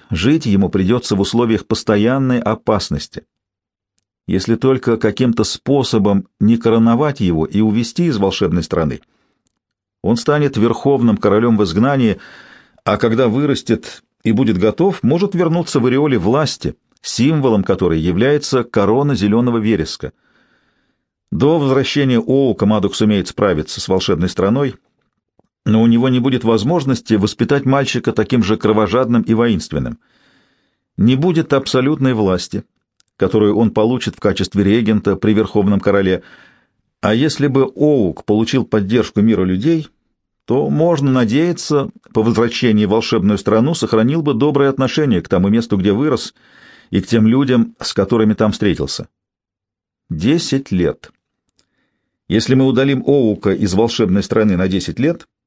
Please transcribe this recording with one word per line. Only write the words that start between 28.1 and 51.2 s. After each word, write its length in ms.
таким 320
же 140
кровожадным 640
и 100
воинственным. 680
Не 180
будет 380
абсолютной 640
власти, 500
которую 400
он 140
получит 460
в 40
качестве 440
регента 500
при 200
Верховном 440
Короле. 460
А 140
если 320
бы 160
Оук 640
получил 400
поддержку 560
мира 240
людей — 440
то, 240
можно 400
надеяться, 800
по 80
возвращении 640
в 40
волшебную 460
страну 380
сохранил 480
бы 100
доброе 380
отношение 500
к 80
тому 200
месту, 280
где 160
вырос, 420
и 100
к 80
тем 180
людям, 540
с 120
которыми 420
там 180
встретился. 560
Десять 640
лет. 400